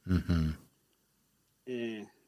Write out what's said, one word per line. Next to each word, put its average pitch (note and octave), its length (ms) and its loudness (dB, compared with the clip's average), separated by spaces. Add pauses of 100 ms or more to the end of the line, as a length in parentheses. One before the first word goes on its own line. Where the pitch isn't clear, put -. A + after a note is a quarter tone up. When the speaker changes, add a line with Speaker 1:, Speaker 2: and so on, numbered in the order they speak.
Speaker 1:
Mhm. E2+ 460 2 (1160)
Speaker 2:
Eh, A#2 360 -6 (260)